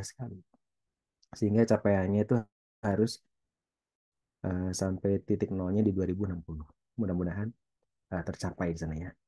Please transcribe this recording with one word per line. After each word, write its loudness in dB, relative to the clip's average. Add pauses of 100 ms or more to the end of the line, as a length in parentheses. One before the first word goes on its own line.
sekali. -12 (960)
Sehingga 4
capaiannya 4
itu 2 (480)
harus, 2 (1300)
eh, -2
sampai 0
titik 0
nolnya 0
di 6
dua 0
ribu -2
enam -6
puluh. -10 (380)
Mudah-mudahan, -2 (640)
eh, -4
tercapai -6
di -6
sana -6
ya. -8 (180)